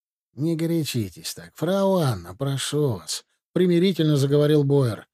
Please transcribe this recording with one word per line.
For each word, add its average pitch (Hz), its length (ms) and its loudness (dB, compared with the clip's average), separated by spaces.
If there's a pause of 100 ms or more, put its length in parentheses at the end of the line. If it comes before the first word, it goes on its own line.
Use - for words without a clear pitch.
(340)
«Не 160 220 -2
горячитесь 143 800 -4
так, 85 200 -20
фрау 190 420 0
Анна, 98 380 -2
прошу 139 600 -2
вас», - 300 -10 (280)
примирительно 170 640 2
заговорил 147 480 4
Бойер. 139 500 0